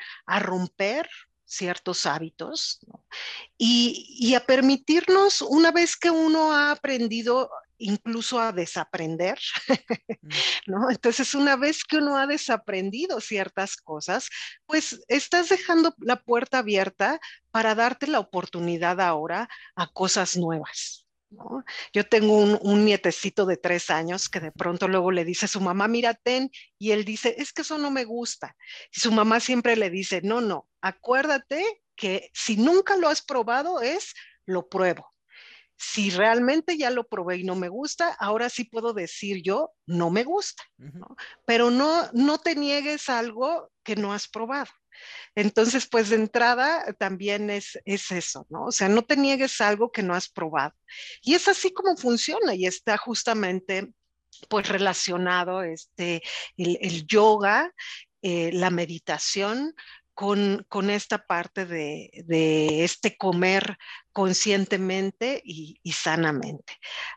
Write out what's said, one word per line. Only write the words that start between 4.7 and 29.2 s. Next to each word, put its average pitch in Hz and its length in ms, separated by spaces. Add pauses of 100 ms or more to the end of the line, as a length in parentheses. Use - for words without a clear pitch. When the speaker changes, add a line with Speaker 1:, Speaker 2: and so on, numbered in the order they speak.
Speaker 1:
una 330 300
vez 339 260
que 339 140
uno 320 420
ha 294 180
aprendido 240 800 (280)
incluso 226 640
a 226 120
desaprender, 170 880 (280)
<laughs> - 540
Speaker 2:
Mm. 151 80 (380)
Speaker 1:
¿no? 208 220
Entonces, 233 440
una 285 220
vez 294 300
que 311 120
uno 285 200
ha 269 100
desaprendido 233 960
ciertas 196 560
cosas, 170 500 (380)
pues, 302 420
estás 330 400
dejando 330 520
la 240 180
puerta 240 420
abierta 208 640 (300)
para 226 220
darte 240 340
la 294 120
oportunidad 175 800
ahora 170 480 (280)
a 175 120
cosas - 480
nuevas, 165 680 (240)
¿no? 233 340 (300)
Yo 208 140
tengo 214 300
un, 208 240
un 202 240
nietecito 196 600
de 185 100
tres 175 340
años 170 400
que 185 120
de 156 100
pronto 175 380
luego 185 220
le 180 140
dice 180 200
a - 20
su 196 140
mamá: 196 260
"Mira, 233 280
ten", 262 360 (260)
y 214 140
él 208 140
dice: 214 320
"Es 277 160
que 320 80
eso 311 160
no 285 140
me 262 120
gusta". 233 520 (380)
Y - 60
su 226 120
mamá 220 280